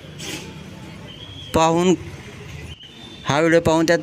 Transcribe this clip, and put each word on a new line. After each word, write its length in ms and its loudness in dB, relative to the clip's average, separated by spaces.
पाहून, 400 6
हा 140 2
व्हिडिओ 200 6
पाहून 260 4
त्या 180 4